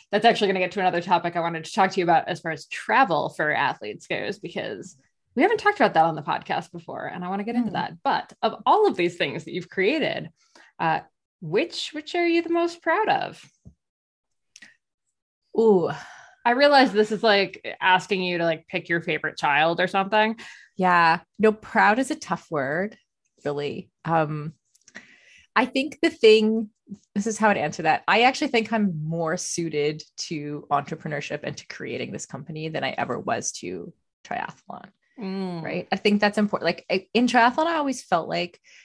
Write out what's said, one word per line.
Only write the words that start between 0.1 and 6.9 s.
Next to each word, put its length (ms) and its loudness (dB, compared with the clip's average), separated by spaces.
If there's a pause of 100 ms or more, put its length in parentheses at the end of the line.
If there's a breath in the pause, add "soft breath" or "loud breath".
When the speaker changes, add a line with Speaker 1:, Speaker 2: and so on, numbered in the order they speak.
Speaker 1:
that's 140 2
actually 220 4
gonna 140 2
get 100 -2
to 80 -6
another 200 0
topic 360 0
I 60 -2
wanted 240 -4
to 60 -16
talk 200 2
to 80 -4
you 60 2
about 220 4
as 120 -6
far 120 -6
as 180 -10
travel 600 0
for 240 -2
athletes 540 -4
goes, 320 -6
because 580 -10 (380)
we 80 2
haven't 160 2
talked 200 0
about 140 4
that 120 6
on 100 0
the 80 -10
podcast 480 -6
before, 340 -12